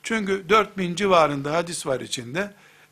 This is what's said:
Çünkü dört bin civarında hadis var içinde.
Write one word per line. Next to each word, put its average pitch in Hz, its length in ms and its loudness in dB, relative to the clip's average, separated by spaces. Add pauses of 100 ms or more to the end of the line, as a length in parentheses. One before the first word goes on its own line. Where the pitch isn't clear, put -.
Çünkü 196 460 -2
dört 208 300 2
bin 175 160 -4
civarında 151 580 4
hadis 170 340 -4
var 127 140 -2
içinde. 131 540 -8 (380)